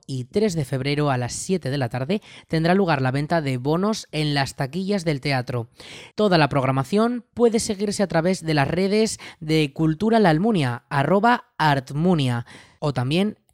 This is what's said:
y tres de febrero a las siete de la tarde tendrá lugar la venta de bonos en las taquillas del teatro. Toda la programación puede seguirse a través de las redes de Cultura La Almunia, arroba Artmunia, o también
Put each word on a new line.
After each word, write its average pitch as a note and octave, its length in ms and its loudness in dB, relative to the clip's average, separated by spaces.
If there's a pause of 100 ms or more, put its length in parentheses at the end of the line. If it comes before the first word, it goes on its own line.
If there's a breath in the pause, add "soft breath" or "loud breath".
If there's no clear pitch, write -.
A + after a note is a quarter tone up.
y C3 200 -6
tres G#3 300 0
de D3+ 100 -2
febrero C#3+ 440 -2
a B2+ 80 2
las A#2+ 160 -4
siete E3 380 -4
de C#3+ 80 -2
la B2 100 0
tarde C#3 320 -4 (260 loud breath)
tendrá E3 280 0
lugar E3 260 2
la C3 80 0
venta D3 320 0
de C3+ 160 -2
bonos E3+ 540 -2
en D3+ 240 -2
las C#3 200 -2
taquillas F#3 480 -4
del D3+ 180 -2
teatro. B2 480 -4 (460 loud breath)
Toda G3 220 4
la D3 120 4
programación C#3+ 840 0
puede A3+ 260 2
seguirse G#3 440 -4
a F3+ 40 -2
través E3+ 360 0
de D#3 100 -2
las C#3 140 2
redes G3 520 0 (200 loud breath)
de D#3 340 0
Cultura F3 460 2
La G3 100 6
Almunia, D#3 600 0
arroba F#3+ 560 2 (120)
Artmunia, C#3+ 880 0 (340 loud breath)
o C#3+ 140 -2
también E3 460 -2 (140)